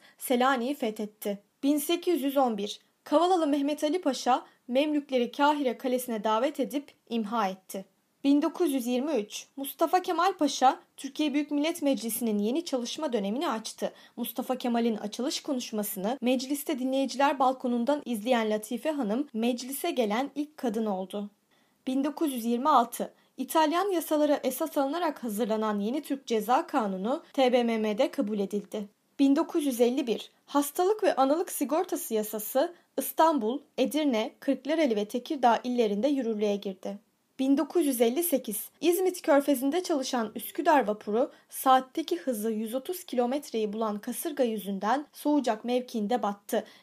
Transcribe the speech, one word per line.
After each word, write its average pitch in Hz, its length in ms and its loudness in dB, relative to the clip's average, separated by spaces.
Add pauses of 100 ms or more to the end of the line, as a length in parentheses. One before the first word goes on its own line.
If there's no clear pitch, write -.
(180)
Selanik'i 254 560 0
fethetti. 214 640 -6 (240)
Bin 285 160 2
sekiz 339 440 0
yüz 269 140 -2
on 240 220 2
bir. 202 220 -8 (240)
Kavalalı 330 420 4
Mehmet 294 380 0
Ali 311 160 0
Paşa 269 460 0 (220)
Memlükleri 269 640 0
Kahire 285 460 2
Kalesi'ne 247 460 -2
davet 233 360 0
edip 269 320 -4 (180)
imha 220 380 -2
etti. 190 360 -10 (400)
Bin 285 180 6
dokuz 320 300 0
yüz 247 140 -2
yirmi 254 260 0
üç. 208 340 -4 (100)
Mustafa 330 460 0
Kemal 359 300 0
Paşa, 294 460 2 (180)
Türkiye 285 380 -4
Büyük 294 160 -2
Millet 302 320 -2
Meclisi'nin 226 560 0
yeni 247 260 0
çalışma 254 480 -4
dönemini 233 360 -2
açtı. 226 440 -6 (240)
Mustafa 247 420 -4
Kemal'in 233 380 0
açılış 240 460 -6
konuşmasını 220 760 -4
mecliste 262 580 -2
dinleyiciler 269 600 0
balkonundan 262 680 0
izleyen 226 460 0
Latife 233 400 -4
Hanım, 269 440 -2
meclise 247 560 -2
gelen 240 440 0
ilk 294 220 -6
kadın 220 300 -2
oldu. 202 440 -6 (560)
Bin 262 180 0
dokuz 294 280 -2
yüz 226 120 -6
yirmi 240 240 0
altı. 240 440 2 (240)
İtalyan 320 540 2
yasalara 302 520 2
esas 302 360 -2
alınarak 294 460 -2
hazırlanan 214 560 -2
yeni 247 220 -2
Türk 277 240 -6
Ceza 240 400 2
Kanunu 220 560 -2 (100)
T 254 200 4
B 247 100 4
M 226 160 2
M'de 220 320 2
kabul 214 280 -2
edildi. 202 500 -4 (300)
Bin 277 180 6
dokuz 330 300 0
yüz 240 140 0
elli 247 260 4
bir. 202 240 -4 (160)
Hastalık 359 560 0
ve 339 140 2
analık 285 360 2
sigortası 302 640 -2
yasası 220 600 -2 (240)
İstanbul, 285 600 2 (180)
Edirne, 240 520 2 (100)
Kırklareli 277 560 0
ve 208 80 0
Tekirdağ 240 600 2
illerinde 240 440 2
yürürlüğe 214 480 0
girdi. 196 420 -8 (400)
Bin 269 200 4
dokuz 311 280 2
yüz 247 140 0
elli 247 220 2
sekiz. 254 480 -2 (100)
İzmit 359 420 2
Körfezi'nde 285 600 2
çalışan 254 520 -2
Üsküdar 285 540 2
vapuru 214 440 -2 (160)
saatteki 262 680 2
hızı 226 340 -4
yüz 220 240 -4
otuz 269 300 -6
kilometreyi 240 680 -2
bulan 214 260 -2
kasırga 277 460 -4
yüzünden 214 680 -2
Soğucak 254 520 0
mevkiinde 247 580 -2
battı. 208 420 -2 (180)